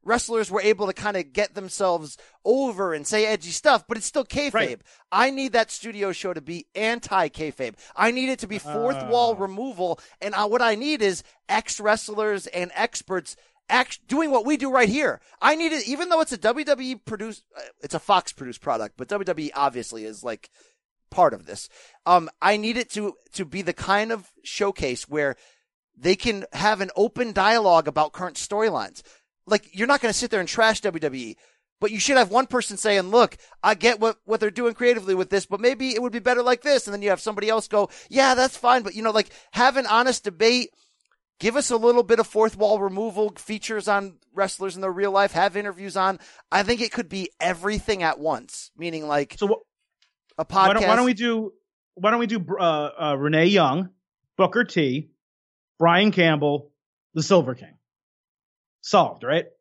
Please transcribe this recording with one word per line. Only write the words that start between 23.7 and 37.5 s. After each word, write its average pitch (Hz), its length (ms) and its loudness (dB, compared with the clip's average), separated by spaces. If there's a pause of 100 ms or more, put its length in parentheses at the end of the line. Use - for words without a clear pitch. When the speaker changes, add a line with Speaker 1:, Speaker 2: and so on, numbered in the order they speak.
Speaker 1:
kind 208 400 0
of 202 180 -10 (140)
showcase 160 640 -4
where 143 260 -2 (640)
they 165 160 2
can 202 380 -4
have 202 280 0
an 185 140 -4
open 226 380 0
dialogue 196 560 4
about 151 240 -2
current 180 240 -10
storylines. 196 680 -4 (460)
Like, 208 240 0
you're 202 140 -4
not 277 140 2
gonna 220 120 0
sit 233 200 -4
there 208 80 0
and 170 80 -6
trash 220 320 2
W 175 180 -4
W 135 260 -4
E, 107 120 -14 (440)
but 214 120 0
you 208 80 -6
should 269 160 2
have 202 160 4
one 254 160 2
person 214 280 -4
saying, 196 340 0
"Look, 226 260 4 (260)
I 208 140 4
get 220 240 2
what, 226 240 0
what 214 160 -2
they're 214 100 0
doing 233 240 -2
creatively 226 400 2
with 185 160 -2
this, 196 160 0
but 196 140 -6
maybe 254 340 0
it 226 80 -2
would 247 80 -2
be 233 80 -8
better 247 240 0
like 247 200 2
this." 277 260 2
And 202 40 -8
then 202 80 -8
you 202 100 0
have 185 100 2
somebody 208 280 -4
else 220 200 0